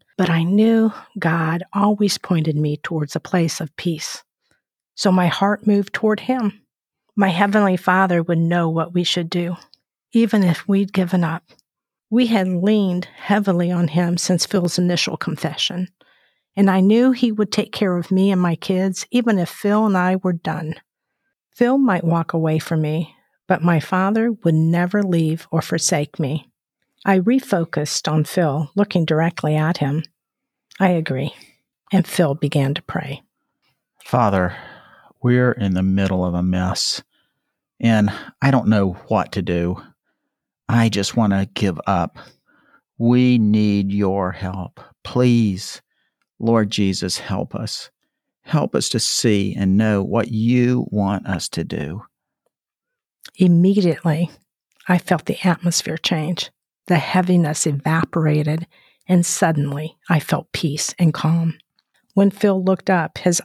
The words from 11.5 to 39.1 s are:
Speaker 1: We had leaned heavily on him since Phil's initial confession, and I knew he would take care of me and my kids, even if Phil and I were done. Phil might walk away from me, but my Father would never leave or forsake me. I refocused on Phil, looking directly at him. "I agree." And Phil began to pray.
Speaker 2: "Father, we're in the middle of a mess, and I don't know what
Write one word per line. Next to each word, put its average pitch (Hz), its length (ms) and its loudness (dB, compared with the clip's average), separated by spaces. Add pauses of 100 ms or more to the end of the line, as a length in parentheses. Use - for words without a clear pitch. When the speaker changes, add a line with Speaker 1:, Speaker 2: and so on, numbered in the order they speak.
Speaker 1:
We 240 180 2
had 202 200 2
leaned 185 580 0 (120)
heavily 185 540 0
on 175 180 0
him 175 280 0
since - 280 0
Phil's 175 340 -2
initial 175 380 0
confession, 160 720 -6 (640)
and 196 140 4
I 190 100 2
knew 226 320 4
he 240 200 0
would 214 200 -2
take - 200 -4
care 185 260 0
of 175 140 -4
me 190 200 4
and 185 100 2
my 170 140 2
kids, 185 560 -4
even 233 260 2
if 175 120 0
Phil 214 360 0
and 196 120 2
I 180 180 2
were 185 180 0
done. 160 420 -6 (760)
Phil 247 260 2
might 208 260 2
walk 165 300 0
away 160 260 0
from 160 220 -2
me, 156 340 -4 (320)
but 160 160 -2
my 170 160 2
Father 208 520 0
would 170 240 0
never 175 460 0
leave 165 480 -2
or 165 120 -2
forsake - 580 -4
me. 147 320 -4 (540)
I 196 140 4
refocused 175 920 -2
on 156 140 2
Phil, 151 500 -2
looking 196 300 0
directly 156 500 0
at 156 220 0
him. 143 260 -2 (760)
"I 190 100 2
agree." 143 440 -2 (580)
And 185 160 2
Phil 151 280 0
began 143 380 0
to - 80 -8
pray. - 420 -8 (800)
Speaker 2:
"Father, 98 520 0 (640)
we're 123 300 2
in 101 220 -2
the 92 100 0
middle 95 420 0
of 87 80 -2
a 87 100 -2
mess, 92 600 -2 (760)
and 107 320 2 (300)
I 135 100 2
don't 123 160 2
know 101 260 2 (140)
what 104 260 0